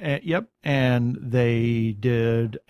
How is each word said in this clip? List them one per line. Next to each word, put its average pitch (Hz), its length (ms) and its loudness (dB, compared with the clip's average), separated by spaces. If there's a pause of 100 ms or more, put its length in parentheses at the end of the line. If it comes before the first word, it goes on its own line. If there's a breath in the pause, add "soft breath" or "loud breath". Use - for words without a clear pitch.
Uh, 143 200 -2
yep. 170 260 -4 (140)
And 127 580 2
they 117 800 0
did 117 600 0 (120)